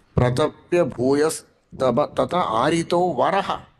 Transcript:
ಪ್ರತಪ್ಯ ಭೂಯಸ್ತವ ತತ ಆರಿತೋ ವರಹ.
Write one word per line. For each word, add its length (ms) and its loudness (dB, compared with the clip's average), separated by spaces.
ಪ್ರತಪ್ಯ 680 0
ಭೂಯಸ್ತವ 1200 -2
ತತ 280 -2
ಆರಿತೋ 760 0
ವರಹ. 680 -2